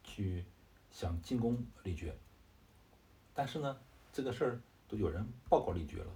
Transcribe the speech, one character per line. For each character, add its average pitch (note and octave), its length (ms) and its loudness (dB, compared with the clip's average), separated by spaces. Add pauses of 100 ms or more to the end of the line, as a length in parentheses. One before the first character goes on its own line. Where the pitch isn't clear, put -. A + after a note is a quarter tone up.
去 F2+ 400 -2 (460)
想 E2+ 320 -2
进 B2+ 180 0
攻 A#2+ 240 2 (200)
李 F2+ 120 -2
傕。 E2 160 -6 (1200)
但 - 120 0
是 D#3+ 120 -4
呢， C#3 200 -2 (320)
这 C3+ 120 -2
个 B2+ 100 0
事 - 120 2
儿 A#2+ 160 0 (260)
都 G#2+ 100 -4
有 G2 100 2
人 F#2+ 240 0 (160)
报 D3 160 8
告 F2+ 100 0
李 E2+ 120 0
傕 E2+ 140 -8
了。 - 160 -8